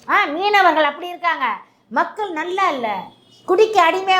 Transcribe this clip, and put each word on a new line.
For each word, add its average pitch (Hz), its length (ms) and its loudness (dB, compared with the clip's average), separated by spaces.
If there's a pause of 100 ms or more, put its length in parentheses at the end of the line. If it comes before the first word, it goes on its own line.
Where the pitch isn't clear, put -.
ஆ, 302 160 0
மீனவர்கள் 339 640 2
அப்படி 349 220 -10
இருக்காங்க. 320 340 -4 (420)
மக்கள் 339 440 -4
நல்லா 359 360 -4
இல்ல. 254 200 -4 (600)
குடிக்க 415 340 2
அடிமையா 370 380 2